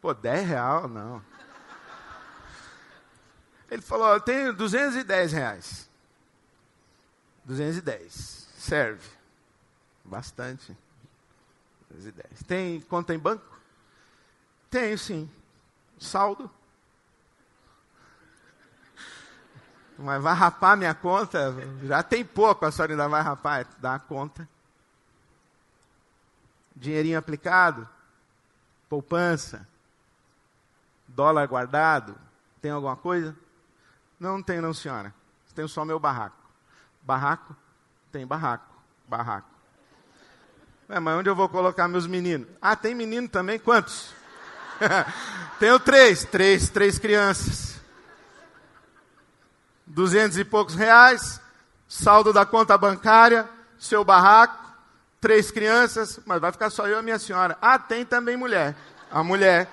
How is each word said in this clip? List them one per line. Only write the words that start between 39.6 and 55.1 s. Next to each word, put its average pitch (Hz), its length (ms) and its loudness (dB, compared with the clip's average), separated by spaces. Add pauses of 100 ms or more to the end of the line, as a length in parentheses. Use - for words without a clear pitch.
"É, 190 100 -6
mas 160 200 -2
onde 196 100 -2
eu 196 80 0
vou 185 120 0
colocar 180 400 0
meus 175 180 -4
meninos?" 175 420 -6 (120)
"Ah, 208 140 0
tem 220 200 -6
menino 233 340 -8
também? 196 300 -6
Quantos?" - 560 -2 (640)
<laughs> - 800 -4
"Tenho 240 180 6
três. 254 460 6
Três, 190 460 2
três 202 280 0
crianças. - 840 -2 (2000)
Duzentos 180 520 0
e 196 60 -2
poucos 202 300 -2
reais, 233 640 6 (460)
saldo 214 460 4
da 202 140 6
conta 214 320 4
bancária, 220 680 6 (300)
seu 208 260 -2
barraco, 196 580 8 (580)